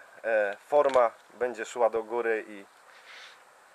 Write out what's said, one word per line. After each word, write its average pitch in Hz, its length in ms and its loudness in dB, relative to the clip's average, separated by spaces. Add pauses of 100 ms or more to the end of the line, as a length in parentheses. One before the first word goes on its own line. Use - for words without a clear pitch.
(240)
e, 104 320 0 (100)
forma 135 440 4 (200)
będzie 110 340 -4
szła 117 260 0
do 113 120 -4
góry 113 460 -2
i 101 160 -16 (1120)